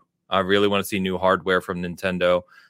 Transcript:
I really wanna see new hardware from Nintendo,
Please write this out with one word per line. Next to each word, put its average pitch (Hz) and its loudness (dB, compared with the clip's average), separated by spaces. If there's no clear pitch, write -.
I 95 0
really 101 2
wanna 98 0
see 101 -4
new 92 -2
hardware 92 2
from 90 -8
Nintendo, 90 -2